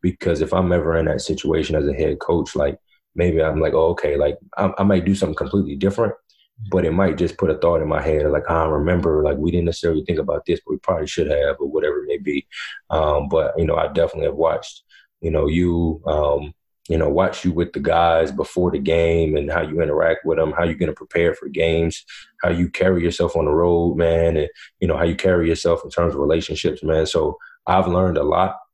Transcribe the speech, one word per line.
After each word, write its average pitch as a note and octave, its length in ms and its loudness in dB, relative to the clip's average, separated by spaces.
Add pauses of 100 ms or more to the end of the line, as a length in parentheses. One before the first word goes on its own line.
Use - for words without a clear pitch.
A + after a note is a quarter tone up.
Because F2 400 -2
if D#2+ 120 -2
I'm F2+ 180 2
ever E2 260 2
in E2 80 0
that D2 160 -2
situation D#2 540 -2
as D2 120 0
a C#2+ 60 -2
head D2 260 -2
coach, E2 360 -2
like, D2 220 -2 (380)
maybe E2 260 2
I'm D#2 200 0
like, D#2 120 0
"Oh, D#2+ 180 4
okay," D2 260 -2
like, D2 200 0 (200)
I, G2 220 0
I G2 40 2
might F#2+ 220 2
do G2 100 2
something G2 200 -2
completely - 400 -2
different, G2+ 380 0 (560)
but F#2 140 2
it E2 80 0
might F2+ 260 2
just E2+ 200 0
put F2+ 140 0
a - 60 0
thought E2 240 2
in D#2 60 -2
my D#2 140 0
head, D2+ 300 2
like, D2 180 -2
"I E2 160 2
remember, D#2+ 580 2
like, D2 140 0
we D#2 140 0
didn't F2 160 0
necessarily E2 360 0
think E2 160 -2
about - 260 -2
this, E2+ 200 0
but - 60 -6
we D2+ 80 -2
probably D#2+ 280 -2
should D2+ 240 -2
have," C#2+ 280 2
or C#2+ 80 -4
whatever D2 360 -2
it D2 40 -10
may C#2+ 100 -2
be. C#2+ 280 -4 (440)
Um, D2+ 400 0
but, D2+ 280 0
you E2 80 2
know, E2 120 0
I D#2+ 100 0
definitely D#2 380 -2
have C#2+ 100 -2
watched, D#2 480 -2 (380)
you E2 100 -2
know, D2+ 160 2
you, E2+ 580 0
um, D2 480 0 (360)
you E2 80 2
know, D#2 100 2
watch E2+ 380 0
you F2+ 80 0
with E2+ 180 -2
the - 80 -6
guys E2 500 2
before F2 420 -2
the - 80 -2
game E2 580 2
and D2 120 -2
how E2 120 0
you D2+ 200 -2
interact D#2+ 440 0
with D#2 120 0
them, D#2 140 0
how E2+ 140 0
you're E2 80 0
gonna D#2 180 -2
prepare E2+ 420 0
for - 140 -12
games, E2 560 -2 (380)
how F2+ 80 0
you F2 180 0
carry F2+ 360 0
yourself E2+ 340 0
on D#2 80 0
the D2+ 60 0
road, E2+ 440 2
man, E2 400 2
and, D2 140 -2 (320)
you F#2 60 0
know, D#2+ 100 0
how E2 80 0
you E2+ 100 0
carry F2 320 2
yourself E2 380 0
in F2 60 -14
terms E2+ 220 0
of C#2+ 60 -6
relationships, D#2 640 -2
man. D#2+ 220 0
So D#2 320 -2 (300)
I've F#2 200 2
learned F2+ 300 2
a D2 60 0
lot E2+ 340 0 (160)